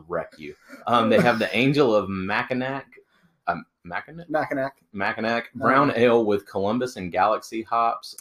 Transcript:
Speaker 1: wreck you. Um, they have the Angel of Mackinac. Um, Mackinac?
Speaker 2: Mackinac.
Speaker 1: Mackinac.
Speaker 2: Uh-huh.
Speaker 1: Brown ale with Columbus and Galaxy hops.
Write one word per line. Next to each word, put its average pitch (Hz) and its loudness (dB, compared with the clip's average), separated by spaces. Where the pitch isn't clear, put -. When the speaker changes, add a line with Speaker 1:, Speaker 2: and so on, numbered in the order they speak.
Speaker 1:
wreck 82 -6
you. 73 -14
Um, 113 4
they 110 6
have 117 4
the 104 -2
Angel 135 4
of 98 2
Mackinac. 123 -4
Um, 87 -4
Mackinac? 139 -12
Speaker 2:
Mackinac. 139 -4
Speaker 1:
Mackinac. 110 -4
Speaker 2:
Uh-huh. 120 -12
Speaker 1:
Brown 135 4
ale 117 4
with 104 0
Columbus 113 -2
and 90 -8
Galaxy 110 0
hops. 117 -2